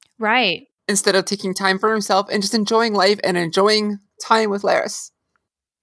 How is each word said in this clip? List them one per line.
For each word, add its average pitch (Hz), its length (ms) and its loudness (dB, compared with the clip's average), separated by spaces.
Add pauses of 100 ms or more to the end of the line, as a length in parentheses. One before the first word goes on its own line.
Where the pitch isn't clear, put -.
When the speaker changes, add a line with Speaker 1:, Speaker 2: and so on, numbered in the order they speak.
(200)
Speaker 1:
Right. 220 480 0 (200)
Speaker 2:
Instead 196 280 0
of 190 100 2
taking 196 280 -4
time 190 260 -2
for 220 120 0
himself 208 400 0
and 214 100 -2
just - 120 -4
enjoying 226 400 0
life 202 300 2
and 185 120 0
enjoying 202 640 0 (240)
time 220 260 2
with 202 120 -4
Laris. - 500 -2 (720)